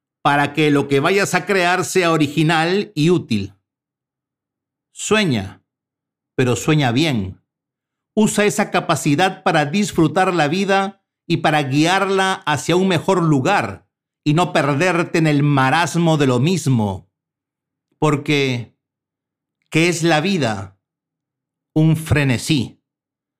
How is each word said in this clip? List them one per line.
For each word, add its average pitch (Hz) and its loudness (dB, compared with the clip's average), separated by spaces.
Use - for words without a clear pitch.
para 143 0
que 151 2
lo 139 0
que 139 2
vayas 190 0
a 175 0
crear 180 0
sea 170 0
original 160 0
y 151 2
útil. 110 -2
Sueña, 139 -2
pero 123 0
sueña 147 0
bien. 117 -2
Usa 214 2
esa 208 -2
capacidad 175 0
para 160 0
disfrutar 180 0
la 160 0
vida 196 -2
y 165 -2
para 156 0
guiarla 190 0
hacia 151 -2
un 190 2
mejor 180 0
lugar 143 0
y 147 2
no 156 0
perderte 165 0
en 160 2
el 147 2
marasmo 156 2
de 143 2
lo 123 2
mismo. 123 -2
Porque, 143 -2
¿qué 160 2
es 165 -2
la 160 2
vida? 123 -4
Un 156 4
frenesí. 139 -2